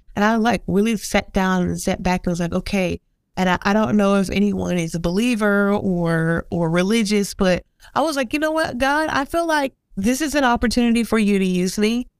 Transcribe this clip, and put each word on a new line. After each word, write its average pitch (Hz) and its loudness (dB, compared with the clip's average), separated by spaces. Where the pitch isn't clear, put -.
And 202 0
I, 226 2
like, 220 0
really 208 0
sat - -4
down 190 2
and 175 -2
sat 185 -4
back 180 -2
and 180 -2
was 170 -4
like, 170 -4
"Okay." 185 -2
And 185 2
I, 175 2
I 202 0
don't 220 2
know 202 4
if 196 0
anyone 190 0
is 165 -4
a 165 -6
believer 202 0
or, 165 0
or 170 0
religious, 202 0
but 185 2
I - 0
was 302 -2
like, 269 -4
"You 294 0
know 311 0
what, 320 -2
God, 285 0
I 277 -2
feel 339 -2
like 294 -2
this 240 0
is 285 -2
an 285 2
opportunity 240 2
for 220 0
you 202 2
to 190 2
use 180 0
me. 226 0